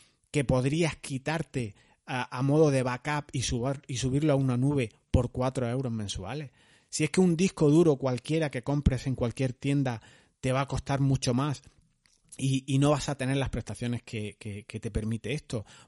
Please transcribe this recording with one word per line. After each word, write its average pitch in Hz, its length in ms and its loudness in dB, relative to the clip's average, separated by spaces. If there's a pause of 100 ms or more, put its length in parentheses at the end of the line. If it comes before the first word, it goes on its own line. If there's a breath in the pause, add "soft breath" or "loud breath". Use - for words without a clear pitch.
(300 soft breath)
que 143 140 0
podrías 139 520 2
quitarte 139 800 -6 (300 soft breath)
a, 127 320 -6
a 127 60 -2
modo 147 280 6
de 131 120 2
backup 135 500 -4
y 127 80 -2
subar-, 127 460 -4
y 135 100 -6
subirlo 139 380 2
a - 20 4
una 131 220 2
nube 135 340 0 (180)
por - 220 2
cuatro 127 380 -2
euros 131 200 -4
mensuales? 113 600 -8 (400 soft breath)
Si - 120 -2
es 156 80 0
que - 100 2
un 175 160 4
disco 160 340 2
duro 156 260 6
cualquiera 135 560 -2
que 127 100 -6
compres 143 460 0
en 127 80 -2
cualquier 123 360 -2
tienda 135 480 -2 (400 soft breath)
te 131 120 -2
va 131 80 2
a 139 80 -2
costar 135 320 -2
mucho 135 340 2
más 135 300 -2 (720)
y, 135 240 0 (100)
y 135 60 4
no 143 120 4
vas 147 180 0
a 143 100 -4
tener 131 180 -2
las 135 140 -2
prestaciones 120 540 -6
que, 104 340 -8
que, 104 240 -12
que - 160 -12
te 110 140 -8
permite 113 400 -4
esto. 131 340 -6 (220 loud breath)